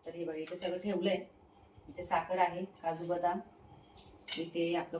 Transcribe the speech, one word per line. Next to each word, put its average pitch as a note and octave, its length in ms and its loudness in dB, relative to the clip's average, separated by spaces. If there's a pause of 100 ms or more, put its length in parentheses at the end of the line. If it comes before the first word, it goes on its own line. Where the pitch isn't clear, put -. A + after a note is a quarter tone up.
तर E3 100 -10
हे E3+ 100 -4
बघा, D#3 120 -4
इथे D#3+ 180 -6
सगळं F3+ 220 -2
ठेवलंय. F#3+ 400 2 (720)
इथे - 140 -8
साखर E3 340 2
आहे, F3+ 260 4
काजू E3 440 -4
बदाम, F3 320 2 (960)
इथे E3+ 380 0
आपलं E3 240 -2